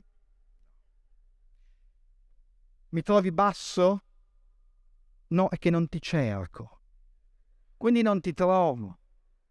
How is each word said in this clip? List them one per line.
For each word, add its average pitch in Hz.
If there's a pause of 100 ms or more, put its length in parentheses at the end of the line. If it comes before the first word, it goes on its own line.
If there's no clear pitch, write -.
(3000)
"Mi 165
trovi 190
basso?" 190 (1300)
"No, 180
è -
che 175
non 170
ti 165
cerco." 104 (960)
"Quindi 233
non 202
ti 165
trovo." 165 (520)